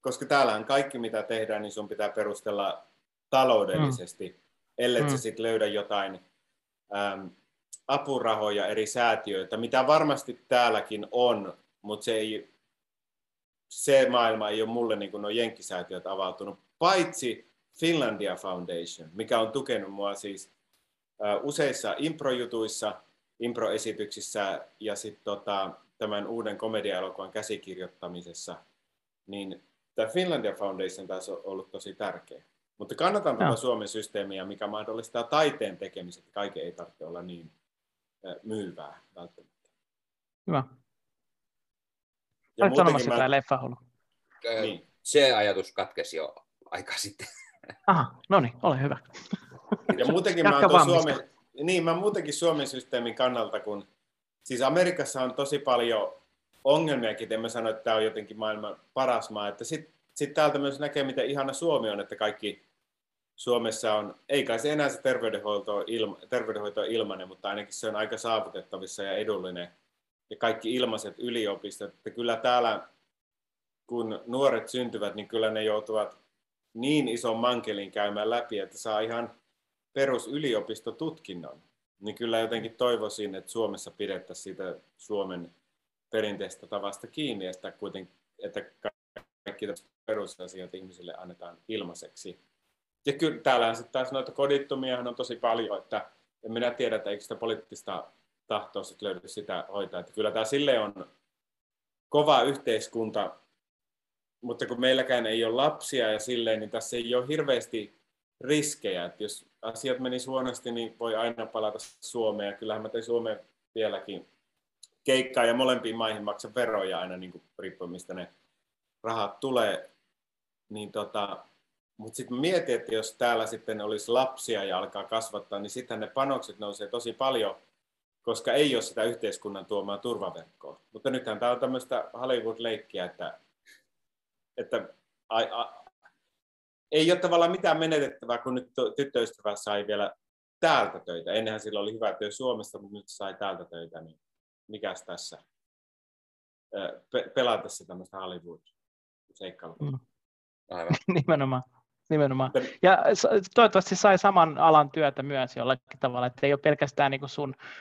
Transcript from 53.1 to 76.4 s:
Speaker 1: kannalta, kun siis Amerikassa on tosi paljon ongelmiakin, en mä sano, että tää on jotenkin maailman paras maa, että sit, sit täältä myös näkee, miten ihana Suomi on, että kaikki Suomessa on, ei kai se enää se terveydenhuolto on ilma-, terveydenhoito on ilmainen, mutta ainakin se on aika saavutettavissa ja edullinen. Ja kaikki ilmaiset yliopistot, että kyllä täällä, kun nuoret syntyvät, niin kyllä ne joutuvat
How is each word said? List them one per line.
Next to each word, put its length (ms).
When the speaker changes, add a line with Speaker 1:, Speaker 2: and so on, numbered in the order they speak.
Speaker 1:
kannalta, 460
kun 280
siis 200
Amerikassa 600
on 120
tosi 240
paljon 560
ongelmiakin, 680
en 80
mä 80
sano, 220
että 120
tää 140
on 80
jotenkin 340
maailman 380
paras 360
maa, 180
että 160
sit, 260
sit 200
täältä 240
myös 220
näkee, 240
miten 220
ihana 260
Suomi 380
on, 100
että 160
kaikki 540
Suomessa 500
on, 200
ei 160
kai 140
se 140
enää 160
se 140
terveydenhuolto 760
on 100
ilma-, 420
terveydenhoito 520
on 60
ilmainen, 420
mutta 200
ainakin 260
se 140
on 80
aika 220
saavutettavissa 840
ja 140
edullinen. 520
Ja 60
kaikki 380
ilmaiset 440
yliopistot, 760
että 160
kyllä 260
täällä, 520
kun 400
nuoret 420
syntyvät, 460
niin 140
kyllä 220
ne 120
joutuvat 560